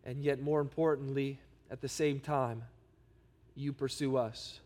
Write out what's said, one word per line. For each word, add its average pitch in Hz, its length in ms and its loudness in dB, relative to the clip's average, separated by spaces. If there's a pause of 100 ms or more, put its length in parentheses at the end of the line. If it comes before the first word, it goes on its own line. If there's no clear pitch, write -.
and 135 200 -6
yet 139 180 2
more 147 180 4
importantly, 139 800 2 (300)
at 131 120 -10
the 139 60 -6
same 143 320 2
time, 127 440 0 (880)
you 139 200 -4
pursue 135 440 0
us. - 480 -2